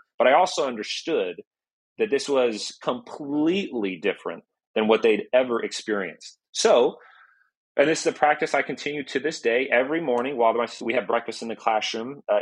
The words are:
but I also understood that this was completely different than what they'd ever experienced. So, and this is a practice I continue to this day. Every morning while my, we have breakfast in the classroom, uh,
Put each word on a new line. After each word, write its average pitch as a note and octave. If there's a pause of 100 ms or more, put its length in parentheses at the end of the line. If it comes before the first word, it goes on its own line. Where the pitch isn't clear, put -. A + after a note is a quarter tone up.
(180)
but A#2
I B2+
also E3+
understood G#2+ (560)
that A2
this C3+
was B2
completely C#3
different F2 (320)
than A2
what A2+
they'd G#2+
ever B2
experienced. G2 (120)
So, D3+ (800)
and C#3+
this D#3+
is -
a C#3+
practice D3+
I C#3
continue D3
to -
this D3+
day. B2
Every C3+
morning C3
while A2+
my, A#2 (140)
we A2+
have A2+
breakfast A#2
in A#2
the A2+
classroom, A2+ (100)
uh, G#2